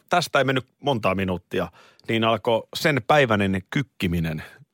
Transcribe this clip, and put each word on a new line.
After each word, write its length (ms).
tästä 300
ei 60
mennyt 200
montaa 360
minuuttia, 520
niin 160
alkoi 400
sen 320
päiväinen 600
kykkiminen 760